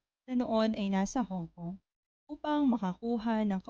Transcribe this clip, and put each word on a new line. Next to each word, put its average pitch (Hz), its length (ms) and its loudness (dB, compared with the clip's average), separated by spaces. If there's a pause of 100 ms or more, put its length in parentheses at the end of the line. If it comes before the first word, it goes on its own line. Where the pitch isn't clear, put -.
(260)
na 254 80 -6
noon 220 400 2
ay 196 160 -2
nasa 196 320 0
Hong 185 320 -4
Kong 175 240 -10 (480)
upang 294 400 0
makakuha 226 800 0
ng 190 240 0